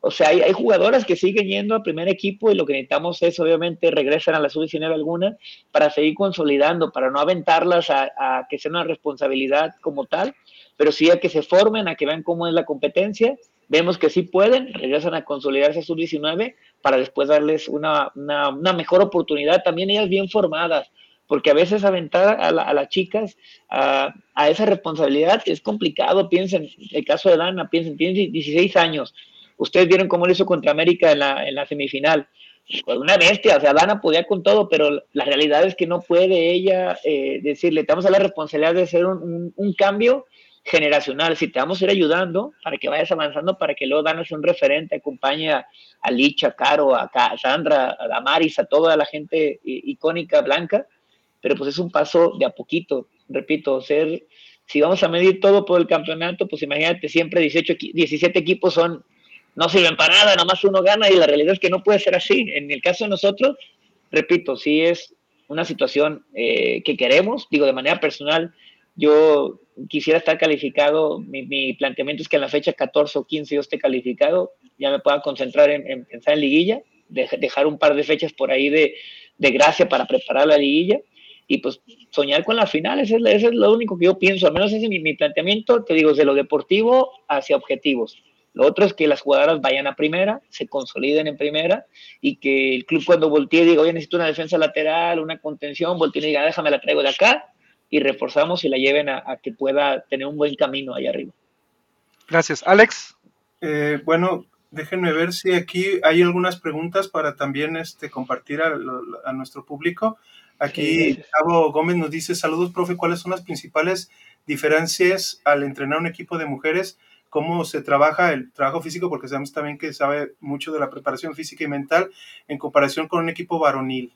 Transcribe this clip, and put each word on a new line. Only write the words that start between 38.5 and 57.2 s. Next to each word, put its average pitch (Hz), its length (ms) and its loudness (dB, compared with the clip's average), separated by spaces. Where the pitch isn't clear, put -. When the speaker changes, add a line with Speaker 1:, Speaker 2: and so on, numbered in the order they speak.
Speaker 1:
de 185 80 2
hacer 175 220 2
un, 185 120 -2
un, 170 380 -8
un 196 180 -2
cambio 214 520 2
generacional, 151 720 0
si 165 100 -2
te - 120 -4
vamos 165 200 -2
a 190 60 0
ir 190 60 2
ayudando 185 600 0
para - 140 -8
que - 120 -4
vayas 156 220 0
avanzando, 160 460 -2
para 147 180 -2
que 139 100 -8
luego 143 180 0
Dana 160 220 -2
sea 160 100 -10
un 151 80 -8
referente, 156 520 0
acompañe 147 560 -4
a, 131 140 -2
a - 100 -2
Licha, 139 360 0
a 120 40 0
Caro, 143 420 0
a 120 160 -2
Ca-, 123 180 0
a 117 100 -4
Sandra, 143 600 0
a 123 120 -8
Damaris, 151 500 -2
a - 60 2
toda 160 320 4
la 151 80 2
gente 151 580 -4
i-, 131 280 -8
icónica 160 500 -2
blanca", 170 440 -2
pero 135 160 -2
pues 139 140 -6
es 143 80 -10
un 175 140 -6
paso 165 460 2
de 135 80 0
a 123 40 0
poquito, 143 580 -6
repito, 139 500 -4
ser, 156 440 -2
si - 160 0
vamos 175 220 2
a 190 40 2
medir 180 320 2
todo 196 240 6
por 180 160 2
el 170 80 2
campeonato, 165 600 -2
pues 151 160 -8
imagínate, 156 440 -2
siempre 165 320 0